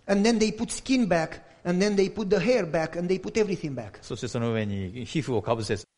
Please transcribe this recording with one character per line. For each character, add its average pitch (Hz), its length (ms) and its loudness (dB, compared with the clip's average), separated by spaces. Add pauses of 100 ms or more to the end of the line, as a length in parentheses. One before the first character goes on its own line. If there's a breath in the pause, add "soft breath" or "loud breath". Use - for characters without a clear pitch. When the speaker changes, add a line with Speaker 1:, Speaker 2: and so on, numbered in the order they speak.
Speaker 1:
And 202 200 2
then 233 120 4
they 214 180 2
put 233 140 -6
skin 254 360 0
back, 165 340 0 (240 soft breath)
and 180 200 2
then 208 100 2
they 196 180 2
put 208 160 -4
the 202 80 6
hair 190 340 2
back, 160 280 -2
and 180 140 -2
they 185 80 0
put 202 120 -8
everything 190 420 0
back. 110 260 -10
Speaker 2:
そ - 160 -10
し - 60 -10
て 123 60 -4
そ 120 120 -2
の 117 120 0
上 110 120 2
に 101 400 -4
皮 165 160 -2
膚 131 140 -2
を 104 80 2
か 117 120 0
ぶ 113 80 -2
せ、 104 140 -2 (200)